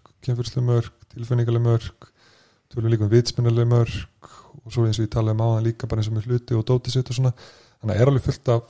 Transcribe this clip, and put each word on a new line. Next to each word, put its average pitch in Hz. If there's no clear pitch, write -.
kynferðisleg 123
mörk, 120
tilfinningaleg 120
mörk, 117
tölum 113
líka 110
um 104
vitsmunaleg 117
mörk -
og 113
svo 117
eins 110
og 110
ég 104
talaði 110
um 110
áðan 113
líka 117
bara 113
eins 107
og 110
með 110
hluti 120
og 110
dótið 127
sitt 127
og 120
svona. 131
Þannig 104
að 98
er 127
alveg 139
fullt -
af 117